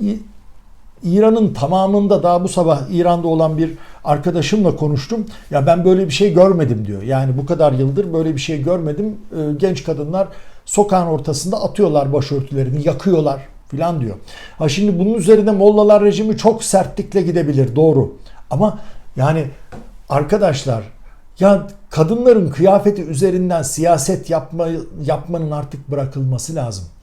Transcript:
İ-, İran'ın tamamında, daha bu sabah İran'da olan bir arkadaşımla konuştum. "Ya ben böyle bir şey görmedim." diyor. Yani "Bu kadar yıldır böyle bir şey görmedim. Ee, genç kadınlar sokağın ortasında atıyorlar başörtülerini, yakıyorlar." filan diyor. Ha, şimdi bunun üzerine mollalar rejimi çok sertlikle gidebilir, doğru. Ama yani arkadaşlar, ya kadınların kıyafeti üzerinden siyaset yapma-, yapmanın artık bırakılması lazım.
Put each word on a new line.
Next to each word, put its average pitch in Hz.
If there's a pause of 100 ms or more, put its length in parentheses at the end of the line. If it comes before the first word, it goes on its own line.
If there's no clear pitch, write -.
İ-, 208 (840)
İran'ın 214
tamamında, 190
daha 175
bu 190
sabah 165 (100)
İran'da 175
olan 160
bir 160 (340)
arkadaşımla 160
konuştum. 151 (240)
"Ya 143
ben 170
böyle 185
bir 151
şey 190
görmedim." 156
diyor. 101
Yani 131
"Bu 139
kadar 151
yıldır 139
böyle 160
bir 131
şey 151
görmedim. 175 (160)
Ee, 151
genç 139
kadınlar 160 (360)
sokağın 196
ortasında 165
atıyorlar 151
başörtülerini, 139
yakıyorlar." 151 (300)
filan 160
diyor. 107 (420)
Ha, 160
şimdi 185
bunun 202
üzerine 214
mollalar 208
rejimi 208
çok 226
sertlikle -
gidebilir, 147
doğru. 139 (340)
Ama 202 (380)
yani 151 (640)
arkadaşlar, 139 (580)
ya 196 (220)
kadınların 214
kıyafeti 196
üzerinden 175
siyaset 165
yapma-, 165 (360)
yapmanın 156
artık 147
bırakılması 135
lazım. 117 (180)